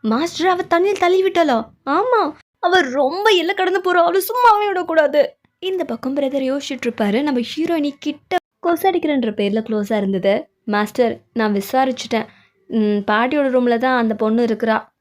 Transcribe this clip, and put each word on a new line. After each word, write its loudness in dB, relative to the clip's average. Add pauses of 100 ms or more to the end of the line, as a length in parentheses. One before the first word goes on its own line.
மாஸ்டர் -2
அவ 0
தண்ணியில் 0
தள்ளி 2
விட்டாளா?" 2 (220)
"ஆமா, 0 (280)
அவ 4
ரொம்ப 0
எல்லை 2
கடந்து 0
போறா, 0
அவளை 2
சும்மாவே 2
விடக்கூடாது." 2 (220)
இந்த -4
பக்கம் -6
பிரதர் -2
யோசிச்சுட்டு -8
இருப்பாரு. 0
நம்ம 0
ஹீரோயினி -2
கிட்ட -8 (240)
கொசு 0
அடிக்கிறன்ற -2
பேர்ல -2
க்ளோஸா -4
இருந்தது. -2 (180)
"மாஸ்டர், -2 (140)
நான் 0
விசாரிச்சுட்டேன். -2 (420)
ம், 0
பாட்டியோட 2
ரூம்ல 2
தான் 0
அந்த 0
பொண்ணு 0
இருக்கிறா. 0 (180)